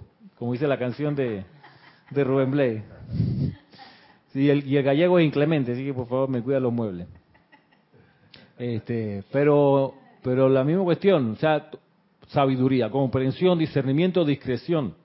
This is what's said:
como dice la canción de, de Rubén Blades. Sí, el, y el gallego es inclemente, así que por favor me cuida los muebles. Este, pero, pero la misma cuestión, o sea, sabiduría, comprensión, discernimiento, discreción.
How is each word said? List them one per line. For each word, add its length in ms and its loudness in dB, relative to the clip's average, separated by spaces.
como 160 -4
dice 140 -2
la 100 0
canción 380 -4
de, 280 -4
de 140 0
Rubén 280 0
Blades. 320 0
Sí, 180 0
el, 160 2
y 120 0
el 60 2
gallego 360 2
es 60 4
inclemente, 480 0
así 100 -6
que 100 -6
por 140 -6
favor 220 -2
me 120 -2
cuida 180 -2
los 120 0
muebles. 360 -6
Este, 760 -6
pero, 640 4
pero 240 2
la 160 4
misma 200 0
cuestión, 480 2
o 40 -6
sea, 340 -2
sabiduría, 600 2
comprensión, 680 0
discernimiento, 640 0
discreción. 680 -2